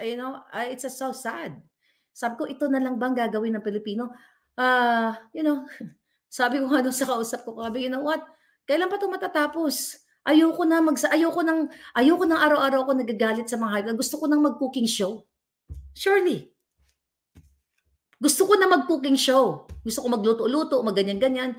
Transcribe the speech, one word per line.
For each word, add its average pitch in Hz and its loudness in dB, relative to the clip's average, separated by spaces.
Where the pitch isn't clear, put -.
you 240 -4
know, 262 -10
I, 247 -8
it's 269 -10
so 262 -8
sad. 226 -10
Sabi - -6
ko, 302 -4
ito 277 -4
na 269 2
lang 254 -2
bang 254 0
gagawin 220 -2
ng 208 -10
Pilipino? 214 -6
Ah, 240 2
you 311 -6
know, 294 0
<laughs> - -20
sabi 254 0
ko 254 -2
nga 262 4
dun 254 -2
sa 262 -2
kausap 233 -4
ko, 226 -12
sabi, 233 -6
"You - -
know 269 -4
what? 302 -2
Kailan 330 0
pa 370 -4
ito 403 -2
matatapos?" 311 -4
Ayoko 320 4
na 330 4
magsa-, 294 2
ayoko 330 2
nang, 320 0
ayoko 320 4
nang 320 2
araw-araw 277 4
ako 269 0
nagagalit 226 -2
sa 240 -6
mga 226 -2
hayop. 226 -2
Gusto 294 -6
ko 311 -4
nang 294 4
mag-cooking 254 0
show. 208 -4
Surely. 370 0
Gusto 370 2
ko 403 8
na 381 6
mag-cooking 294 2
show. 254 2
Gusto 226 -6
ko 247 -2
magluto-luto, 240 0
magganyan-ganyan. 226 0